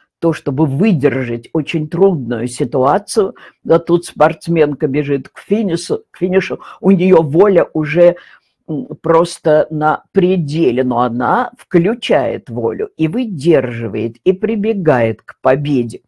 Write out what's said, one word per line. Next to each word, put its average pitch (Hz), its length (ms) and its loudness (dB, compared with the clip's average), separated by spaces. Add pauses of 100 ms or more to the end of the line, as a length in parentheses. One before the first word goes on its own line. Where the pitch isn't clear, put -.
(180)
то, 165 140 0
чтобы 151 340 -2
выдержать 135 840 0
очень 156 360 -4
трудную 135 600 0
ситуацию. 143 880 -2 (260)
Да 165 160 2
тут 170 280 0
спортсменка 156 840 0
бежит 139 400 -4
к - 100 -20
финишу, 196 720 -4
к - 80 -20
финишу, 180 400 -2 (220)
у 185 100 4
нее 180 320 6
воля 170 420 4 (100)
уже, 165 420 4 (520)
м, 143 200 -8 (120)
просто 165 680 0
на 151 400 -2
пределе, 165 720 0
но 127 160 -2
она 123 580 -2
включает 165 960 -2
волю 113 460 -4
и 156 100 0
выдерживает, 131 1160 -2
и 185 80 4
прибегает 185 880 -2
к - 180 -20
победе. 135 680 -2